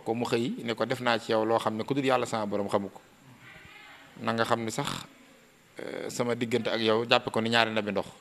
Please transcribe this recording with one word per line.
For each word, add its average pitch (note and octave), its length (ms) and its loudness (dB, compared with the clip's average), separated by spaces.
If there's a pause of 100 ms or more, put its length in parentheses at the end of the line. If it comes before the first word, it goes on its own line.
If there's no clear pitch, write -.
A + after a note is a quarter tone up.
ko A2+ 100 -2
mu A#2+ 100 -2
xëy A#2+ 400 -2
ne A2+ 100 -2
ko A2+ 120 -2
def A#2+ 140 -2
naa A#2+ 180 2
ci - 140 -2
yow A2 120 4
loo A2+ 140 4
xam A2 180 0
ne A2 80 -4
ku C#3 100 -2
dul C#3 100 0
Yàlla B2 220 2
sama A2 200 -2
borom G2+ 220 -2
xamu G2 200 0
ko. - 120 -16 (1200)
Na A2+ 120 -2
nga A2+ 120 2
xam A#2 200 0
ne A2 60 -4
sax, C#3 180 -4 (920)
euh, - 300 -8
sama A#2+ 260 -2
diggante A#2 360 0
ak A2+ 100 0
yow A2 280 4
jàppe B2 220 4
ko A2+ 100 0
ni A2+ 100 0
ñaari A2+ 200 4
ndabi G#2+ 220 -2
ndox F#2+ 140 0 (140)